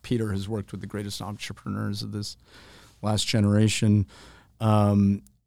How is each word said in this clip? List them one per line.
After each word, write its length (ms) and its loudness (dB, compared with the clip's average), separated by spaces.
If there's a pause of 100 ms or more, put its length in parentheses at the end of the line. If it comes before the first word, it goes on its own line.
Peter 300 -2
has 160 -6
worked 220 -8
with 100 -12
the 60 -10
greatest 340 -10
entrepreneurs 840 -8
of 100 -10
this 240 -8 (680)
last 240 0
generation. 800 4 (540)
Um, 640 4 (240)